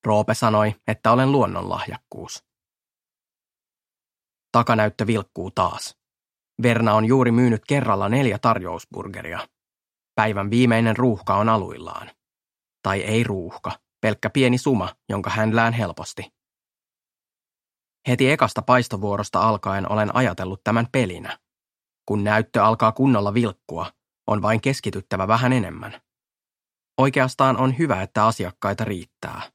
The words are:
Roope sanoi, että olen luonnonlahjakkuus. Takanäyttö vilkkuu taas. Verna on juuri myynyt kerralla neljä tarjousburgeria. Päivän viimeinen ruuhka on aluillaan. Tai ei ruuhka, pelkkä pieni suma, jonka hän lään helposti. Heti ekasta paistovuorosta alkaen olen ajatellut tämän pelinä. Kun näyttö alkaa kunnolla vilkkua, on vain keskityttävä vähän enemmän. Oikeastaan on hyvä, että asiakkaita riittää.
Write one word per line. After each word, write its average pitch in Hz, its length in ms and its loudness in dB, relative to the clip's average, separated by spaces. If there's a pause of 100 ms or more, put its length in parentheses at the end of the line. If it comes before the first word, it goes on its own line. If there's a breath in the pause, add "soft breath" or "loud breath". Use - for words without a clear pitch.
Roope 107 280 2
sanoi, 107 420 2 (120)
että 110 240 0
olen 131 200 2
luonnonlahjakkuus. 92 1120 -4 (2000)
Takanäyttö 110 560 2
vilkkuu 98 440 -4
taas. - 460 -4 (680)
Verna 113 300 4
on 110 120 4
juuri 120 260 4
myynyt 117 360 4
kerralla 110 420 0
neljä 120 300 0
tarjousburgeria. 95 1080 -6 (680)
Päivän 101 340 -2
viimeinen 117 480 2
ruuhka 110 400 0
on 110 120 2
aluillaan. 87 640 -4 (720)
Tai 95 180 0
ei 110 220 0
ruuhka, 95 480 -6 (300)
pelkkä 107 280 0
pieni 127 280 2
suma, 113 380 -2 (140)
jonka 98 200 -4
hän 110 260 0
lään 117 180 4
helposti. - 600 -8 (1700)
Heti 127 240 4
ekasta 127 300 2
paistovuorosta 104 800 0
alkaen 98 500 0
olen 107 240 0
ajatellut 95 480 -2
tämän 117 280 0
pelinä. 98 460 -4 (680)
Kun 101 180 -2
näyttö 107 420 2
alkaa 110 260 4
kunnolla 110 420 2
vilkkua, 95 580 -4 (360)
on 104 140 0
vain 107 200 0
keskityttävä 95 680 -4
vähän 123 260 2
enemmän. 90 480 -6 (960)
Oikeastaan 131 600 2
on 131 200 0
hyvä, 131 240 0
että 104 240 0
asiakkaita 101 600 -2
riittää. - 680 -12